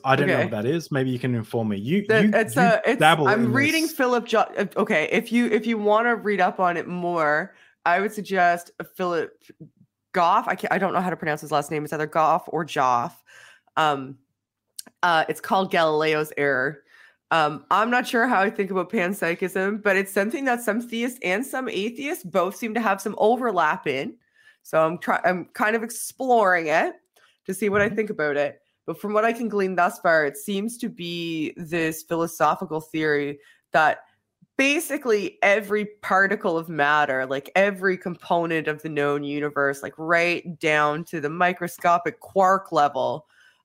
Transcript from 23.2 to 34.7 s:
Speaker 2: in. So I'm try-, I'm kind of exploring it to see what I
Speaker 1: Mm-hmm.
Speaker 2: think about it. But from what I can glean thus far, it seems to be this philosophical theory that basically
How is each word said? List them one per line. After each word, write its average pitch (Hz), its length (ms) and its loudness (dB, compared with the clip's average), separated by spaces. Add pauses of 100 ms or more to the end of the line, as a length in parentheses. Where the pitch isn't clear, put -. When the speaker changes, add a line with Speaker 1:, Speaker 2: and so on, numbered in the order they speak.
Speaker 2:
in. 143 320 -4 (460)
So 160 200 2
I'm 165 140 0
try-, - 260 -2
I'm 180 300 0
kind 214 220 0
of 220 80 -2
exploring 220 840 2
it 185 280 2 (500)
to 190 80 -6
see 202 160 -2
what 202 120 2
I 202 60 2
Speaker 1:
Mm-hmm. 208 80 -4
Speaker 2:
think 214 140 -2
about 151 260 -2
it. 143 260 -4 (260)
But 160 120 -8
from 208 140 -4
what 214 120 2
I 233 80 4
can 233 140 -6
glean 190 280 -2
thus 175 240 2
far, 160 260 4
it 143 120 -4
seems 208 420 -6
to 226 100 -6
be 170 640 -6
this 160 460 -4
philosophical 165 800 -2
theory 147 580 -2 (340)
that 156 260 4 (580)
basically 269 840 0